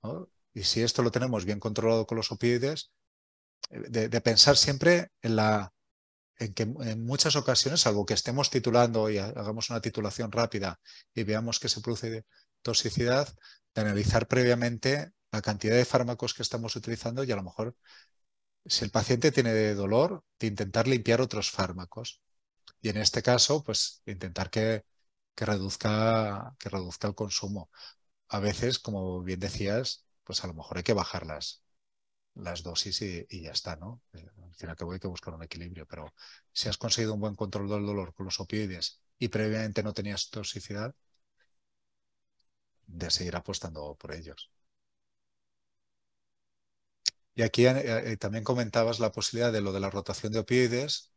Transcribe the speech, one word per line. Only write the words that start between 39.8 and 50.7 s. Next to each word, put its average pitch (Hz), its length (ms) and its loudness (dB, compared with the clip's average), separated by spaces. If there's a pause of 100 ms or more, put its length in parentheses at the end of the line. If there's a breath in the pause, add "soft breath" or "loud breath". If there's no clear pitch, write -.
no 104 100 -4
tenías 101 360 -6
toxicidad, 107 680 -8 (1900)
de 85 240 -10
seguir 87 240 -2
apostando 78 600 -8
por - 180 -16
ellos. 78 360 -16 (2750)
Y 120 100 0
aquí, 120 240 4
eh, 120 460 0
eh, 107 40 -6
también 107 260 -6
comentabas 117 560 0
la 110 120 2
posibilidad 117 400 -2
de 107 100 0
lo 98 120 -2
de 98 80 -2
la 98 80 -2
rotación 101 420 -6
de 113 80 -2
opioides. 123 760 0